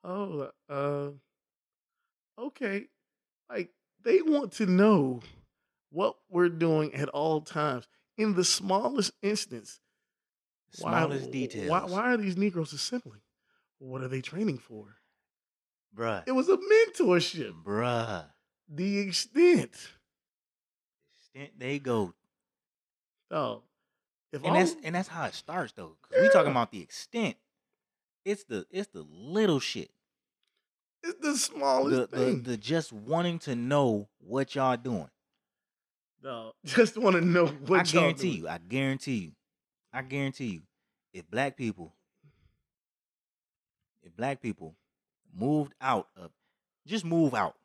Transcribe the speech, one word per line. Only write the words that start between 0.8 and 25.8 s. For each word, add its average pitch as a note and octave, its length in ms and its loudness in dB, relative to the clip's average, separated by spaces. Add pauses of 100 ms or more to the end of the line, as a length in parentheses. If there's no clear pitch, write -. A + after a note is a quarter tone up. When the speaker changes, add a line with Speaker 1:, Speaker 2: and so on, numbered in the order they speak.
Speaker 1:
okay." A3+ 480 -6 (600)
Like, G3+ 220 -6 (320)
they F4 200 4
want C#4+ 320 2
to G#3+ 120 0
know F3+ 540 6 (720)
what E3+ 260 -2 (120)
we're F3 200 4
doing D#3+ 460 2
at C#3 160 -4
all D#3 300 0
times. D3+ 460 -4 (300)
In G#3+ 180 0
the F3 100 4
smallest G3+ 680 0 (100)
instance, G3 580 -6 (1000)
why, - 120 -4
Speaker 2:
Smallest C#3+ 380 0
Speaker 1:
wh-, B2+ 40 -10
Speaker 2:
details. C3+ 380 -4
Speaker 1:
why, F3+ 140 2
why F3+ 180 -4 (100)
are A#3+ 40 4
these G3 200 0
Negroes F3 360 0
assembling? C#3 480 -8 (580)
What C3 240 -10
are B2+ 60 -6
they C3 120 -4
training D#3+ 380 -4
for? G#2+ 380 -18 (1000)
Speaker 2:
Bruh. A2 300 -2
Speaker 1:
It B3+ 60 -2
was C4 160 2
a F#4+ 80 6
mentorship. F#3 1040 2
Speaker 2:
Bruh. A2 640 -2 (440)
Speaker 1:
The F#3 300 -4
extent. C4 720 4 (1500)
Speaker 2:
Extent C3+ 380 -18
they C3+ 200 -4
go. A2+ 360 0 (1160)
Speaker 1:
Oh, A#2+ 320 -4 (720)
if C#3 100 -10
Speaker 2:
And E3 100 2
Speaker 1:
all F#3+ 80 6
Speaker 2:
that's, F#3 220 2
and E3+ 120 -6
that's F#3 140 -2
how E3 180 -8
it - 80 -8
starts, - 380 -8
though, E2 300 -16